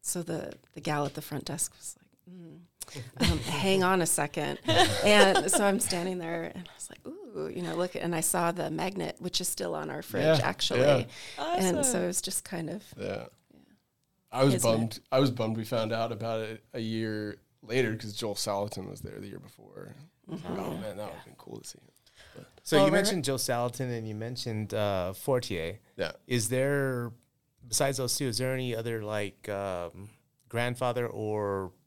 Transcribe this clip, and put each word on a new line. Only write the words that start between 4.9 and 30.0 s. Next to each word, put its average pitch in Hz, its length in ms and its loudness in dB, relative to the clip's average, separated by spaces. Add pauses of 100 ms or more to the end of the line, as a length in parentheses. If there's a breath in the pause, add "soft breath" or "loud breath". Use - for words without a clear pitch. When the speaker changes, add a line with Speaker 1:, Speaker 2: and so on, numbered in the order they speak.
Speaker 1:
And 208 480 8
so 208 140 6
I'm 196 160 6
standing 180 380 -2
there, 165 240 -4 (120)
and 180 140 -12
I - 60 -20
was - 140 -16
like, - 160 -18
"Ooh," 233 480 -10
you 180 80 -6
know, 165 140 -4
look, 180 200 -2
and 170 200 -2
I 165 60 -2
saw 170 320 2
the 160 180 -4
magnet, 170 480 -4
which 175 220 -2
is 175 80 -2
still 175 260 -4
on 156 140 -6
our 151 120 -8
fridge, 156 380 4
Speaker 2:
Yeah, - 60 -
Speaker 1:
actually. - 360 0
Speaker 2:
yeah. 135 220 6 (540 loud breath)
Speaker 1:
And 196 80 4 (100)
so - 40 2
Speaker 3:
Awesome. 247 240 2
Speaker 1:
it 180 40 0
was 180 140 -2
just - 240 -4
kind 165 240 -6
of 196 140 -8 (140)
Speaker 2:
Yeah. 101 100 -6
Speaker 1:
Yeah. 101 160 -6 (1080)
Speaker 2:
I 123 140 2
was 135 80 6
Speaker 1:
Kismet. 117 240 4
Speaker 2:
bummed. 110 220 0 (120)
I 131 80 6
was 139 120 4
bummed 110 260 0
we 113 80 -4
found 110 260 0
out 113 220 -2
about 113 280 -4
it 110 220 -8 (100)
a 123 60 -6
year 110 600 -2 (220)
later 113 360 0
'cause 107 160 -8
Joel 104 220 -4
Salatin 98 540 -2
was 98 120 -12
there - 180 -12
the 98 80 -12
year - 120 -12
before. - 540 -20 (360)
I - 20 -8
was 160 140 -8
like, 180 80 -6
"Oh, 190 80 -4
Speaker 1:
Mm-hmm. 175 200 -6
Speaker 2:
man, 101 160 -8
that 104 120 -8
would've - 160 -14
been - 120 -20
cool - 220 -14
to - 80 -18
see - 120 -16
him." - 100 -20 (460 loud breath)
But - 100 -18 (180 loud breath)
Speaker 4:
So 156 140 4
Speaker 3:
Well, 147 80 8
Speaker 4:
you - 60 8
Speaker 3:
we're 196 60 6
Speaker 4:
mentioned 196 280 2
Joe 120 100 2
Salatin 123 600 0
and 110 100 -6
you 107 80 -6
mentioned, 110 580 -4
uh, 98 400 0
Fortier. 101 680 -2 (180 soft breath)
Speaker 2:
Yeah. 80 140 -2 (140)
Speaker 4:
Is 117 240 2
there, 131 640 0 (560)
besides 139 300 0
those 123 200 0
two, 143 100 0
is 113 100 -2
there 131 160 0
any 127 220 -2
other, 113 280 -4
like, 104 460 -4
um, 95 600 -4 (400)